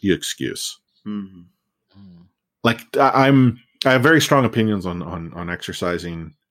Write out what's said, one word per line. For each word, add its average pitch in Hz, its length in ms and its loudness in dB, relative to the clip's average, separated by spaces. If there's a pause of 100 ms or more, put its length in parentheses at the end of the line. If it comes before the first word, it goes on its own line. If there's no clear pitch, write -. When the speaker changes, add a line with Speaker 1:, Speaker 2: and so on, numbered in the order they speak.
Speaker 1:
your 92 140 0
excuse?" - 600 -10 (280)
Speaker 2:
Mm-hmm. 98 340 -12 (580)
Speaker 3:
Mm. 90 280 -20 (360)
Speaker 1:
Like, 117 360 -4
I, 135 280 4
I'm, 131 320 4 (280)
I 131 60 6
have 127 100 4
very 156 180 6
strong 139 240 2
opinions 110 400 0
on, 87 180 -6
on, 82 300 -10
on 85 160 -10
exercising 85 840 -8 (160)